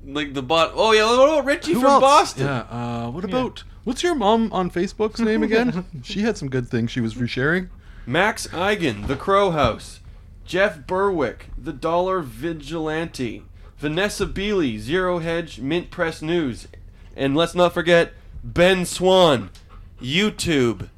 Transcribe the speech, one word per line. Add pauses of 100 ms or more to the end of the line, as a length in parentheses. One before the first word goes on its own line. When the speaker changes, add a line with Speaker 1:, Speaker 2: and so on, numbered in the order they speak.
Speaker 1:
like,
the
bot.
Oh,
yeah,
what
about
Richie
Speaker 2:
Who
Speaker 1:
from
Speaker 2:
else?
Speaker 1:
Boston?
Speaker 2:
Yeah,
uh,
what
Speaker 3:
Yeah.
Speaker 2:
about, (200)
what's
your
mom
on
Facebook's
name
again?
Speaker 3:
<laughs>
Speaker 2:
She
had
some
good
things
she
was
resharing. (360)
Speaker 1:
Max
Eigen,
The
Crow
House. (460)
Jeff
Berwick, (100)
The
Dollar
Vigilante. (360)
Vanessa
Beeley,
Zero
Hedge,
Mint
Press
News. (480)
And
let's
not
forget (300)
Ben
Swan, (520)
YouTube.